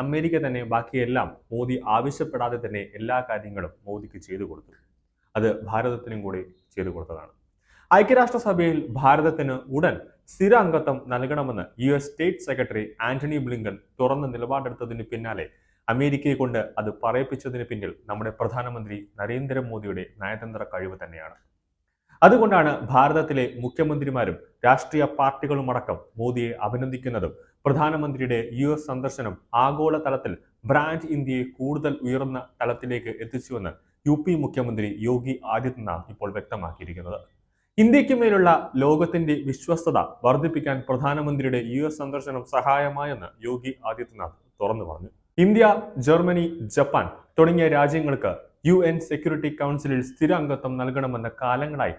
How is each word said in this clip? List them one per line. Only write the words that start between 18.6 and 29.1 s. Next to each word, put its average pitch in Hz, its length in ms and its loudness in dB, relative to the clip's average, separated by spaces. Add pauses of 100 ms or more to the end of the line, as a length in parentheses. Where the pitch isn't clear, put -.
നരേന്ദ്രമോദിയുടെ 113 840 -6 (160)
നയതന്ത്ര 107 420 -8 (120)
കഴിവ് 95 280 -8
തന്നെയാണ്. 80 340 -16 (840)
അതുകൊണ്ടാണ് 190 500 8 (200)
ഭാരതത്തിലെ 143 520 4 (200)
മുഖ്യമന്ത്രിമാരും 135 720 -2 (280)
രാഷ്ട്രീയ 139 380 4 (140)
പാർട്ടികളുമടക്കം 135 800 -2 (220)
മോദിയെ 120 320 -2 (160)
അഭിനന്ദിക്കുന്നതും 123 680 -4 (320)
പ്രധാനമന്ത്രിയുടെ 139 720 0 (120)
യു 139 240 0
എസ് 151 140 -10
സന്ദർശനം 127 460 -6 (300)